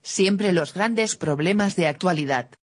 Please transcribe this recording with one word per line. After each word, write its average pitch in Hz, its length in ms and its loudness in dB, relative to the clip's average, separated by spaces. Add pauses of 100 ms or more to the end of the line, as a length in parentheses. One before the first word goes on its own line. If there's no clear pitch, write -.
Siempre 196 500 0
los 175 220 0
grandes 220 420 -2
problemas 180 600 0
de 170 100 0
actualidad. 147 640 -2 (140)